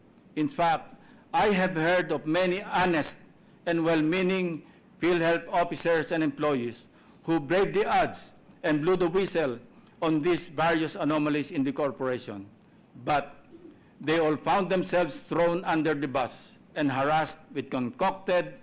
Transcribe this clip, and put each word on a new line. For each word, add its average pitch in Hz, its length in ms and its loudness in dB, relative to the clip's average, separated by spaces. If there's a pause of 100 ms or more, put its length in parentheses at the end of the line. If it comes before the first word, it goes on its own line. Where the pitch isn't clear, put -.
(360)
In 151 120 0
fact, 165 480 -2 (360)
I 185 200 2
have 185 240 0
heard 165 340 2
of 151 160 -4
many 180 360 0
honest 175 540 0 (500)
and 165 180 0
well-meaning 170 800 0 (360)
PhilHealth 165 520 2
officers 170 600 0
and 160 120 0
employees 139 640 -2 (360)
who 165 140 2
braved 156 360 0
the 202 120 2
odds 175 480 0 (300)
and 151 180 2
blew 180 140 2
the 180 120 2
whistle 165 500 0 (440)
on 160 180 2
these 165 280 0
various 160 480 0
anomalies 151 540 0
in 165 120 -2
the 135 100 -2
corporation. 127 760 -4 (580)
But 143 320 -2 (640)
they 151 180 0
all 156 180 2
found 180 340 0
themselves 175 500 0
thrown 170 440 0
under 160 300 0
the 143 140 -4
bus 127 500 -6 (160)
and 151 160 0
harassed 143 480 0 (140)
with - 180 -6
concocted, 170 920 -2